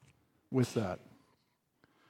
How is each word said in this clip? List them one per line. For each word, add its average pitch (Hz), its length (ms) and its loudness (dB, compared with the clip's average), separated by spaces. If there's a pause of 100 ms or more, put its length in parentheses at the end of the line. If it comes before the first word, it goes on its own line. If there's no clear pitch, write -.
(500)
with 127 240 0
that. 98 260 -2 (1080)